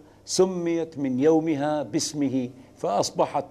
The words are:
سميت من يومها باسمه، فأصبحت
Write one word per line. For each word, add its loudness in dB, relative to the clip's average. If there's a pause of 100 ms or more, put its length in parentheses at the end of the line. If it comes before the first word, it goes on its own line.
(240)
سميت 0
من -2
يومها 2
باسمه، -2 (260)
فأصبحت 0